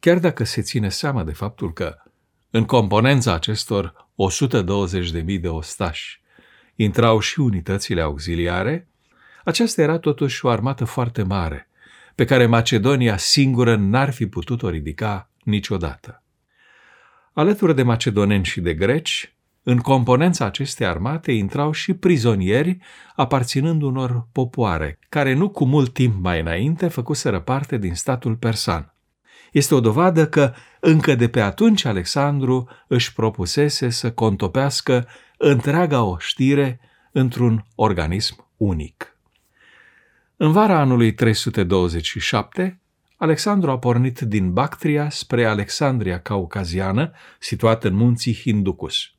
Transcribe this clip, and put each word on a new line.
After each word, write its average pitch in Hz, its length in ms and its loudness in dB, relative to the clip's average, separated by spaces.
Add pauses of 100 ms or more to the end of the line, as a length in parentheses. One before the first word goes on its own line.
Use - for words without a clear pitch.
Chiar 175 180 4
dacă 165 260 0
se - 180 -4
ține 107 260 -4
seama 127 360 -4
de 78 80 -6
faptul 98 400 -8
că, 80 240 -8 (540)
în 113 140 0
componența 117 680 2
acestor 98 800 -6
o 98 140 0
sută 120 340 0
douăzeci 90 480 -2
de 82 100 -6
mii 90 180 -4
de 87 100 -6
ostași, 82 720 -8 (540)
intrau 110 460 2
și - 200 -4
unitățile 95 600 -2
auxiliare, 85 880 -4 (560)
aceasta 214 380 0
era 160 160 2
totuși 147 460 -2
o 127 40 2
armată 120 360 -2
foarte 117 380 -4
mare, 87 460 -4 (460)
pe - 100 2
care 123 220 4
Macedonia 117 680 2
singură 123 600 2
n-ar 120 360 0
fi 117 140 -4
putut-o 104 420 -6
ridica 82 640 -6 (120)
niciodată. 98 800 -4 (1120)
Alături 170 420 2
de 135 80 2
macedoneni 104 600 2
și - 160 -6
de 85 140 -2
greci, 113 600 -2 (300)
în 123 140 2
componența 131 680 2
acestei 113 420 -4
armate 120 460 -4
intrau 131 400 0
și 180 220 -4
prizonieri 127 840 2 (360)
aparținând 139 680 0
unor 127 500 -4
popoare, 95 680 -2 (100)
care 135 240 0
nu 170 160 2
cu 180 160 -2
mult 131 280 2
timp 113 300 0
mai 87 180 0
înainte 92 480 -2
făcuseră 120 520 -4
parte 135 380 -4
din 92 160 -4
statul 120 420 -4
persan. 104 580 -4 (580)
Este 143 220 2
o 131 60 6
dovadă 156 480 4
că 120 240 2 (280)
încă 156 340 4
de 120 140 2
pe 123 120 0
atunci 196 440 2
Alexandru 127 840 0 (180)
își 123 260 0
propusese 123 760 -2
să 117 220 -4
contopească 120 1000 0 (280)
întreaga 143 680 2
oștire 131 800 0 (320)
într-un 120 600 2
organism 92 840 -2
unic. 85 600 -4 (1200)
În 156 160 2
vara 202 260 4
anului 120 360 4
trei 113 200 4
sute 107 300 -2
douăzeci 87 420 0
și - 140 -8
șapte, 180 600 -4 (360)
Alexandru 175 540 0
a 127 80 -2
pornit 123 420 0
din 101 320 0
Bactria 147 580 -2
spre - 340 -2
Alexandria 104 760 -2
Caucaziană, 95 880 -2 (280)
situată - 500 0
în 92 60 0
munții 117 400 2
Hindukush. 98 640 -2 (200)